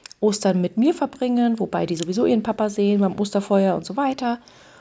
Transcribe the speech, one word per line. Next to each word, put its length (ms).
Ostern 380
mit 160
mir 160
verbringen, 640
wobei 260
die 120
sowieso 280
ihren 180
Papa 260
sehen 320
beim 180
Osterfeuer 560
und 100
so 120
weiter. 420